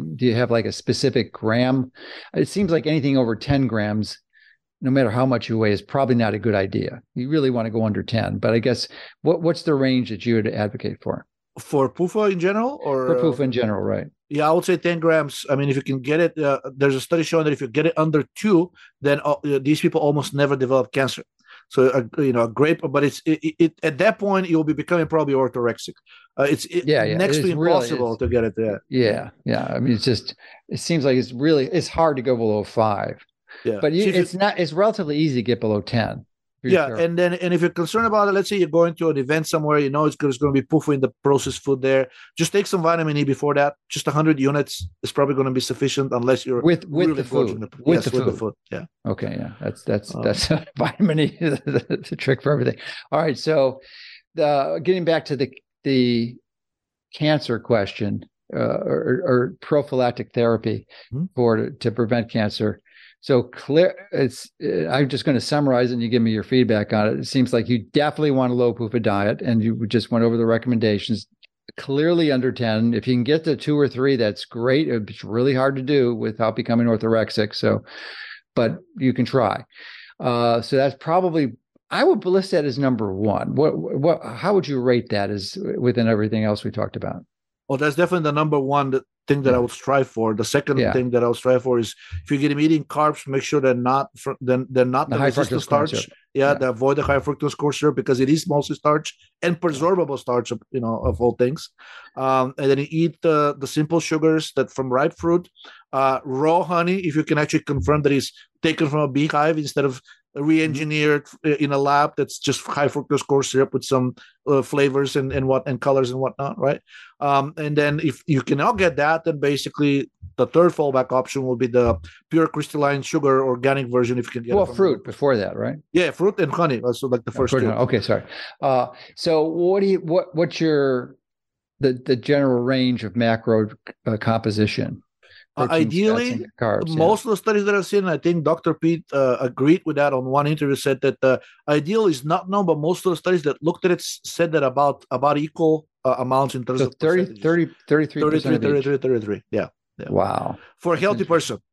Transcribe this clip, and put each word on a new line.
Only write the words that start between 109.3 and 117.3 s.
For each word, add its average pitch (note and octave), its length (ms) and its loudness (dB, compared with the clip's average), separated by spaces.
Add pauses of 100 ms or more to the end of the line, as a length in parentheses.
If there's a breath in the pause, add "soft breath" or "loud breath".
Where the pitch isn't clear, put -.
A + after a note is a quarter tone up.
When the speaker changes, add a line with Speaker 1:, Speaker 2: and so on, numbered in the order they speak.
Speaker 2:
instead C#3+ 280 -2
of B2+ 160 -4 (340 soft breath)
re-engineered, D3+ 920 0 (180)
uh, D3+ 100 2
in C#3+ 160 -2
a C#3 60 0
lab C#3+ 400 2
that's C3+ 220 -4
just - 220 -2
high C#3+ 260 -2
fructose C#3+ 380 -2
corn C#3 180 2
syrup C3 300 0
with C3 100 -4
some, B2+ 320 0 (320 loud breath)
uh, C#3 140 4
flavors C#3 540 0
and, C3+ 160 0
and C3 160 -2
what, C3 200 0
and B2+ 140 -4
colors C3+ 300 2
and C3 80 -6
whatnot, C3 400 -6
right? C3+ 220 -2 (380 loud breath)
Um, C#3+ 380 0